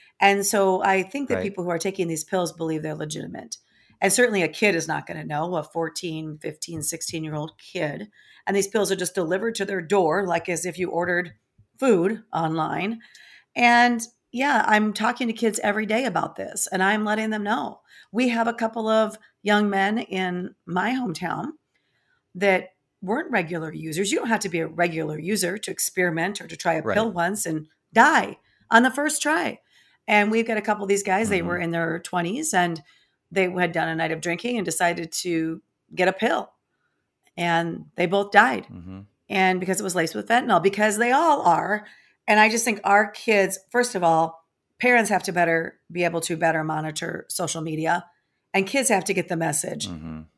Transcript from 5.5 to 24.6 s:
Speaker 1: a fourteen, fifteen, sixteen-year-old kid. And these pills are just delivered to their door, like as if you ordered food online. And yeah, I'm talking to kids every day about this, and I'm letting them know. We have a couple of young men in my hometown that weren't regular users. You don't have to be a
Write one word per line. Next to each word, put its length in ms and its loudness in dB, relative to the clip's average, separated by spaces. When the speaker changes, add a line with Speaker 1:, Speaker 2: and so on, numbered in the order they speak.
Speaker 1:
a 80 -2
fourteen, 760 -6
fifteen, 440 -10
sixteen-year-old 760 -6
kid. 500 -8
And 100 -2
these 120 2
pills 240 0
are 40 0
just 200 -4
delivered 400 -2
to 100 -4
their 160 -4
door, 460 2
like 220 -2
as 160 -4
if 120 -6
you 120 -2
ordered 440 -2
food 440 4
online. 640 -2
And 460 4
yeah, 360 2
I'm 260 4
talking 340 -2
to 60 0
kids 300 0
every 240 0
day 180 0
about 300 -2
this, 360 -6
and 120 0
I'm 220 2
letting 260 -2
them 120 -4
know. 380 -4
We 180 2
have 180 0
a 60 0
couple 340 -4
of 300 2
young 260 4
men 300 2
in 560 -6
my 260 -2
hometown 640 -4
that 340 2
weren't 300 -4
regular 400 -2
users. 400 -4
You 60 0
don't 120 -4
have 120 2
to 80 -4
be 100 -4
a 80 -2